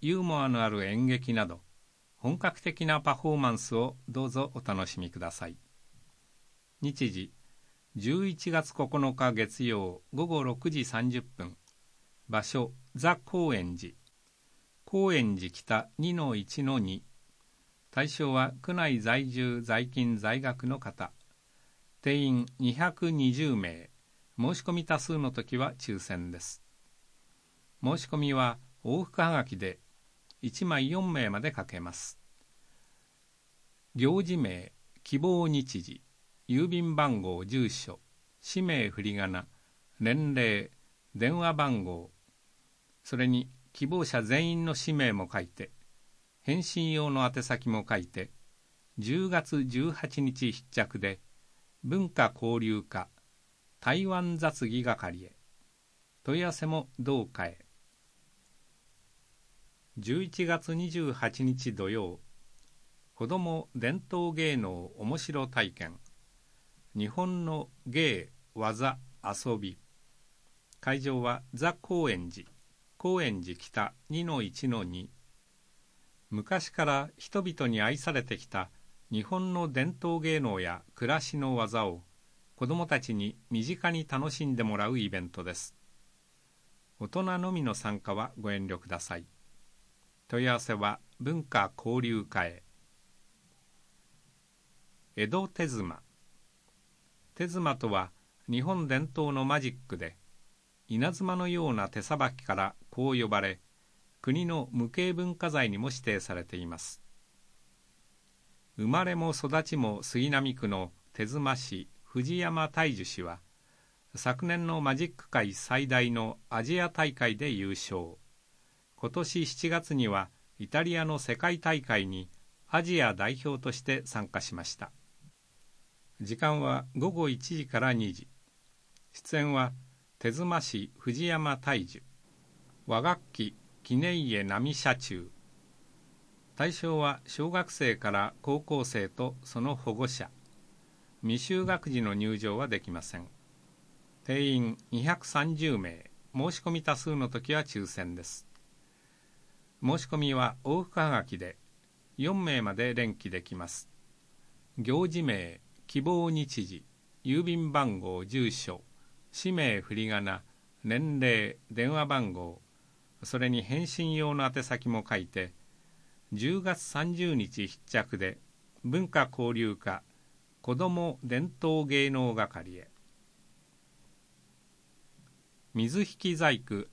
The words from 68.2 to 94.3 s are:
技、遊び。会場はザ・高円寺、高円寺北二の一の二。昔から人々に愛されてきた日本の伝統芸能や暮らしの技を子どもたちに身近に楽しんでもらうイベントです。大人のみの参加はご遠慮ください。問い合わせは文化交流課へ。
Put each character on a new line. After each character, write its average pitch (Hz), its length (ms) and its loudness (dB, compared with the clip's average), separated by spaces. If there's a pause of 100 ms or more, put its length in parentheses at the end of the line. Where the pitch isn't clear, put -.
技、 113 440 0 (260)
遊 107 340 -2
び。 95 200 -8 (1040)
会 135 200 -2
場 131 220 0
は 120 200 0 (120)
ザ・ 160 260 0
高 165 300 0
円 87 180 -2
寺、 - 220 -16 (480)
高 180 240 2
円 104 200 -2
寺 87 140 -8
北 - 380 -4 (160)
二 165 140 -2
の 151 180 -2
一 107 260 -4
の 113 160 0
二。 90 240 -8 (1200)
昔 107 400 -2
か - 160 -2
ら 143 320 2
人 - 300 -4
々 156 200 -2
に 113 140 2
愛 117 160 2
さ 139 160 -2
れ 135 100 0
て 120 140 -4
き - 80 -12
た 92 240 -4 (420)
日 107 120 -2
本 185 320 -2
の 170 180 -2
伝 135 260 0
統 170 220 0
芸 156 200 2
能 104 200 0
や 90 220 -4 (120)
暮 120 160 -2
ら 156 120 2
し - 160 -4
の 135 180 0
技 110 300 2
を 87 160 -4 (580)
子 127 60 0
ど 143 80 0
も 170 100 0
た 143 160 0
ち 120 140 -4
に 104 240 -2 (100)
身 113 160 0
近 175 260 -2
に 160 160 -2
楽 139 240 -2
し 160 140 -4
ん 139 100 0
で 117 100 0
も 107 120 0
ら 104 140 0
う 127 80 0
イ 104 100 0
ベ 92 120 -4
ン 90 100 -8
ト 92 120 -10
で 90 120 -6
す。 - 200 -12 (1200)
大 107 100 -8
人 185 300 -2
の 180 140 0
み 170 100 0
の 120 100 2
参 104 280 -4
加 - 120 -4
は 107 260 -4
ご 104 140 -4
遠 98 140 -4
慮 92 100 -4
く 90 100 -12
だ 85 140 -6
さ - 160 -8
い。 85 80 -10 (1040)
問 120 160 0
い - 20 4
合 127 60 6
わ 120 80 2
せ - 140 -2
は 104 260 0 (200)
文 151 220 -2
化 101 320 2
交 120 280 0
流 113 240 0
課 92 180 0
へ。 85 180 -8 (2500)